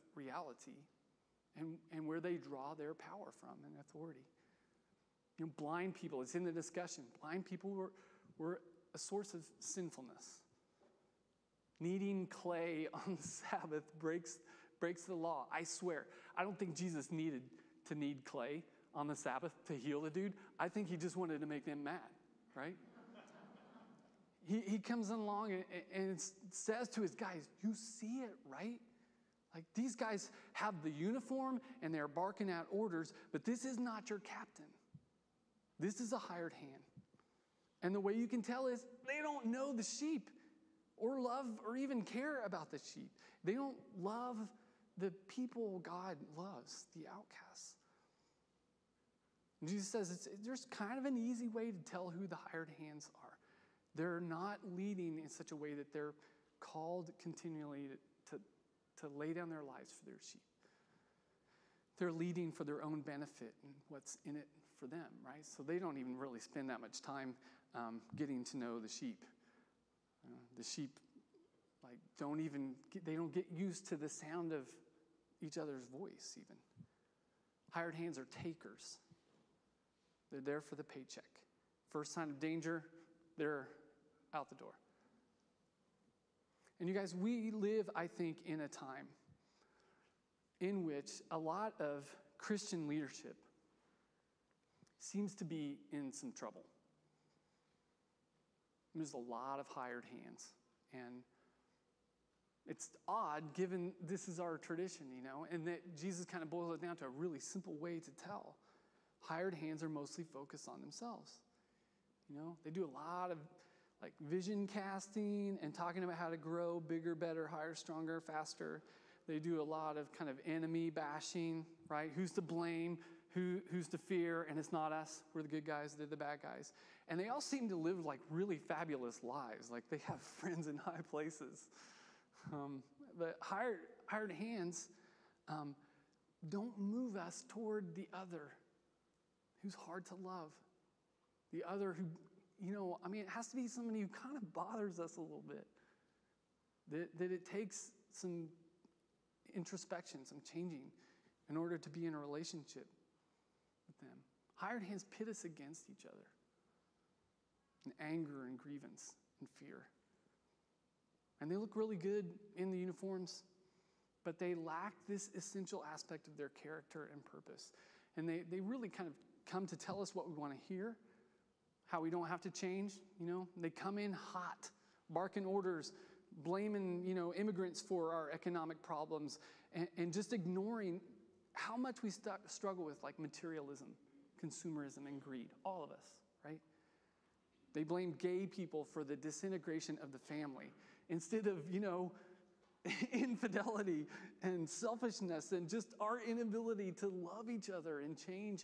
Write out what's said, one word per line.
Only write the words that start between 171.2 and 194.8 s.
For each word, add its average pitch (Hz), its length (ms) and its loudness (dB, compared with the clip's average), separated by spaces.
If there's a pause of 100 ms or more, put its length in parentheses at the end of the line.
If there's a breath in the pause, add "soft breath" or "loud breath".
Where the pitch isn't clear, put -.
how 165 140 2
we 165 80 4
don't 170 180 2
have 175 140 0
to 190 80 -2
change, 190 440 0 (260)
you 170 60 -2
know. 180 220 0 (100)
They 170 120 2
come 196 280 0
in 208 140 2
hot, - 580 -4 (400 loud breath)
barking 185 360 4
orders, 185 480 4 (500 loud breath)
blaming, 190 600 4
you 185 100 6
know, 175 180 4
immigrants 185 480 4
for 165 320 4
our 156 180 2
economic 165 500 2
problems, 151 580 0 (340 loud breath)
and, 170 140 2 (100)
and 175 160 4
just 208 200 2
ignoring 190 680 2 (520)
how - 220 -2
much 254 280 2
we 214 60 4
stu-, 196 220 -2 (160)
struggle 185 380 2
with, 147 180 -4
like, 143 160 -4
materialism, 143 680 -4 (560)
consumerism, 143 640 -2
and 139 120 -4
greed, 131 300 -6 (160)
all 185 180 0
of - 80 -8
us, - 220 -16 (320)
right? 156 140 -6 (1120 soft breath)
They 151 100 6
blame 175 340 6
gay 185 300 4
people 160 460 0
for 156 100 0
the 143 120 0
disintegration 160 840 0
of 135 100 -8
the 135 80 -8
family 147 520 -4 (380 loud breath)
instead 208 380 4
of, 190 100 6 (120)
you 185 100 4
know, 180 320 4 (760 loud breath)
<laughs> - 260 2
infidelity 208 920 4 (360 loud breath)
and 180 280 2
selfishness 214 800 2